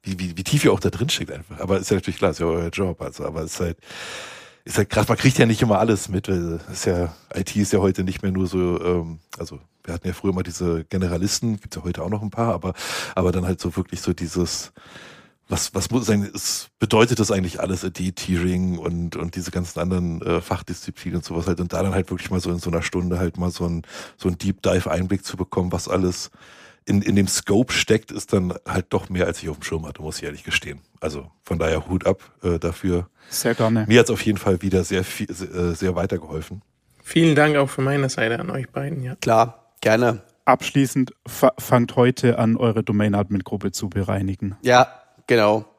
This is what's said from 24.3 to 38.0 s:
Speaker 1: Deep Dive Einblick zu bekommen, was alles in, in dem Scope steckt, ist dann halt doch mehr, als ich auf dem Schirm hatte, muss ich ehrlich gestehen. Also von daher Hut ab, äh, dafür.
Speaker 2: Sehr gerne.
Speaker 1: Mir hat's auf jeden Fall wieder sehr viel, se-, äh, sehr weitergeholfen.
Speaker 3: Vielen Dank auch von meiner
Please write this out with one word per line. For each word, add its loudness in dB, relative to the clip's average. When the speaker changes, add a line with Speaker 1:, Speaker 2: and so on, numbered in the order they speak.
Speaker 1:
Deep -2
Dive 2
Einblick 0
zu -10
bekommen, -2
was -4
alles 0
in, 2
in 2
dem 4
Scope 2
steckt, 2
ist -6
dann 2
halt -2
doch -2
mehr, 0
als -4
ich -8
auf -8
dem -16
Schirm -6
hatte, -14
muss -8
ich -12
ehrlich -10
gestehen. -4
Also -6
von -2
daher 0
Hut 0
ab, 2
äh, 2
dafür. -2
Speaker 2:
Sehr 0
gerne. 2
Speaker 1:
Mir 8
hat's 6
auf -2
jeden 2
Fall 0
wieder 2
sehr 0
viel, -8
se-, -10
äh, -2
sehr -2
weitergeholfen. -6
Speaker 3:
Vielen 4
Dank 4
auch 2
von -2
meiner 0